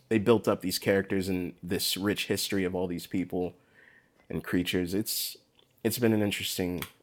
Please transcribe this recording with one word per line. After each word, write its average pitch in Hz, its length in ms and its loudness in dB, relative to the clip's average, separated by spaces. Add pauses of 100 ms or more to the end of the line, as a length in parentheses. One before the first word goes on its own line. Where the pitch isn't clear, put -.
they 113 100 2
built 107 300 4
up 101 140 2
these 92 180 -2
characters 98 480 2
and 90 340 -2
this 87 360 -2
rich 98 300 0
history 98 360 0
of 90 120 -2
all 90 120 0
these 87 200 -6
people 90 480 -2 (760)
and 82 160 -4
creatures. 90 480 0
It's, - 420 -4 (480)
it's 113 160 0
been 113 140 4
an 107 80 4
interesting, 95 600 -2 (180)